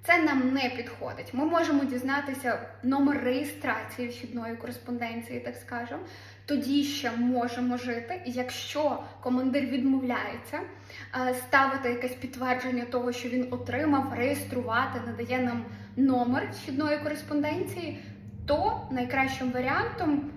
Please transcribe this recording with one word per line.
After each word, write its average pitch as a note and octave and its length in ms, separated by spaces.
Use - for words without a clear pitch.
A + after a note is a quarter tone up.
це F4 120
нам C4+ 360
не C4 160
підходить. - 640
Ми C4+ 120
можемо D#4+ 380
дізнатися B3+ 760
номер C#4 400
реєстрації B3 840
вхідної A3+ 480
кореспонденції, A#3+ 840
так B3 160
скажемо, B3 460
тоді C#4 380
ще - 280
можемо B3 680
жити. B3 480
І B3 60
якщо B3+ 680
командир B3+ 440
відмовляється, B3+ 920
е, B3+ 40
ставити C4 560
якесь B3 220
підтвердження B3+ 760
того, A#3+ 260
що B3 180
він B3 220
отримав, C4 640
реєструвати, B3 880
надає A#3+ 340
нам A#3+ 260
номер C4 580
вхідної D4 440
кореспонденції, D4+ 1080
то E4 460
найкращим C4 600
варіантом D4 840